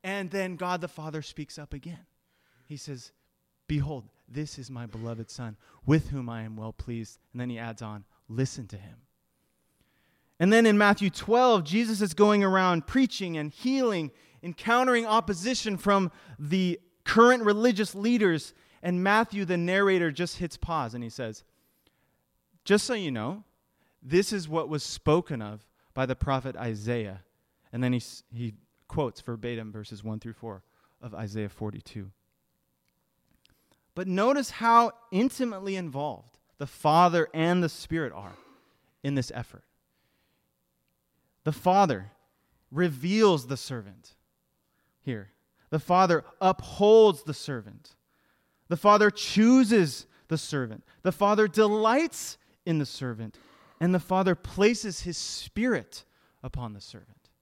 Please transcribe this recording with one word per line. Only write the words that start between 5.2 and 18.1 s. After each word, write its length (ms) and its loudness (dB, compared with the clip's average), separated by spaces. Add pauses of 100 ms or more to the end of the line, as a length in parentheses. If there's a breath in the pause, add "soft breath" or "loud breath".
Son, 260 -12 (300 soft breath)
with 240 4
whom 180 -6
I 140 -10
am 140 -12
well 180 -12
pleased." 440 -10 (140)
And 80 -10
then 80 -6
he 100 -8
adds 220 -12
on, 240 -12 (240)
"Listen 400 -4
to 80 -14
him." 200 -18 (1400)
And 120 4
then 140 8
in 140 6
Matthew 320 4
twelve, 540 2
Jesus 360 -2
is 140 -2
going 280 6
around 440 2
preaching 500 -2
and 140 -6
healing, 600 -2 (320 soft breath)
encountering 600 0
opposition 720 -2
from 340 2 (280 loud breath)
the 420 -2 (240)
current 380 6
religious 520 2
leaders. 600 0 (280 soft breath)